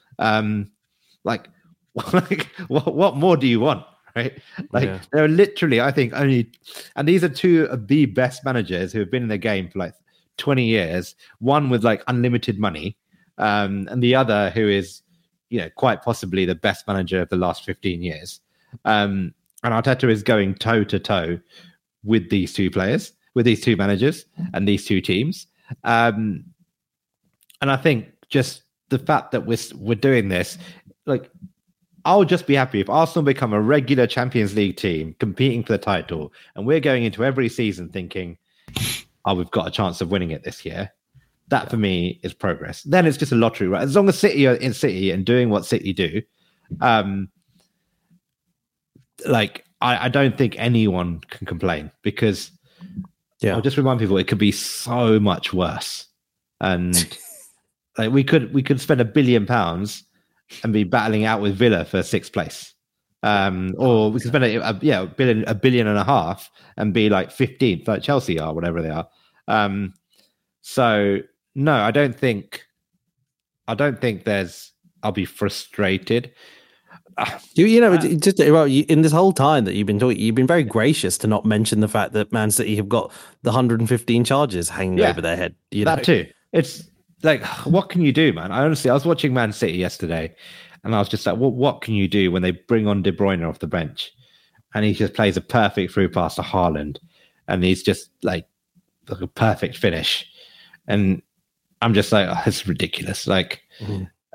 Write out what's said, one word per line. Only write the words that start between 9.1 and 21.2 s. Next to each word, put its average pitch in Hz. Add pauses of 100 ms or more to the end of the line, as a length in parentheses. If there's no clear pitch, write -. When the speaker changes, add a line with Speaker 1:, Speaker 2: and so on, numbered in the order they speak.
Speaker 1:
been 127
in 113
the 107
game 95
for, -
like, 87 (440)
twenty 131
years, 90 (240)
one 139
with, 117
like, 113
unlimited 120
money, 92 (400)
um, 101
and 123
the 120
other 107
who 110
is, 98 (480)
you 117
know, 82
quite 117
possibly 95
the 87
best -
manager 92
of 85
the 98
last 90
fifteen 87
years. 80 (440)
Um, 101 (280)
and 120
Arteta 123
is 107
going 101
toe 110
to 101
toe 87 (640)